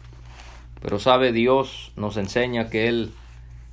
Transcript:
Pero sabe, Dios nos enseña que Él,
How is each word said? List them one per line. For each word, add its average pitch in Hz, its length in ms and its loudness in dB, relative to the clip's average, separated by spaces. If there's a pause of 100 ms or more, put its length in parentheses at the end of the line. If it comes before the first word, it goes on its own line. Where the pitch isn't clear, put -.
(800)
Pero - 180 -2
sabe, 127 340 4
Dios 131 640 2
nos 104 200 -4
enseña 117 520 -2
que 113 200 0
Él, 117 240 -2 (600)